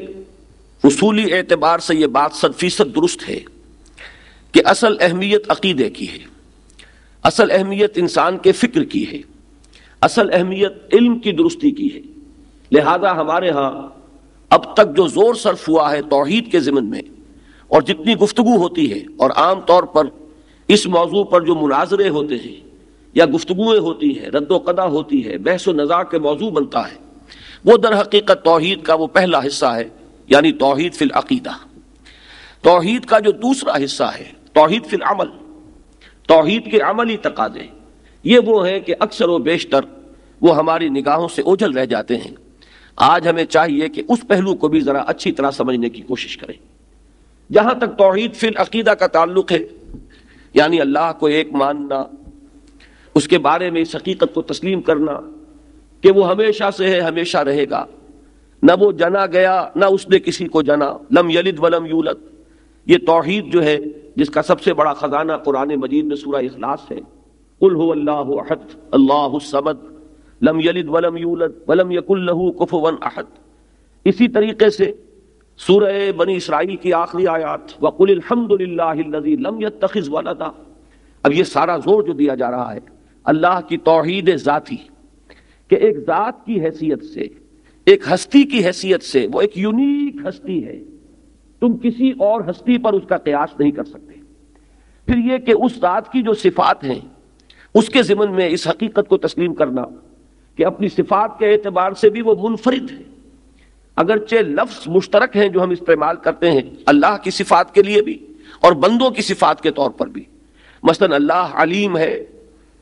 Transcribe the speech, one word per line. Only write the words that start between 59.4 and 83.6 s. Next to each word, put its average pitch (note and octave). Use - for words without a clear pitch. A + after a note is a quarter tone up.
न G3
उसने F#3+
किसी E3+
को D#3
जना, D3
लम E3+
यलिद F3
वलम E3
यूलद। D#3+
ये F3
तौहीद E3
जो E3+
है, D3+
जिसका D3
सबसे -
बड़ा D3
खजाना D3+
कुरान C#3+
मजीद C3+
में D3
सूरह C#3
इखलास B2
है, -
कुल F#3
हुवल्लाहु D3
अहद, -
अल्लाहुस C#3
समद, C#3+
लम D#3+
यलिद E3+
वलम E3
यूलद, E3
वलम F3+
यकुल F3+
लहू F3
कुफुवन E3
अहद। -
इसी G3
तरीके G#3+
से -
सूरह G3
बनी F3
इसराइल F3
की F3+
आखिरी E3+
आयत, D#3
वकुल F#3
अल्हम्दुलिल्लाहिल्लज़ी E3
लम G3+
यत्तखिज़ G#3
वलदा। D#3+
अब C#3+
ये F3+
सारा E3
जोर G3+
जो E3+
दिया C#3
जा B2
रहा B2
है G#2
अल्लाह E3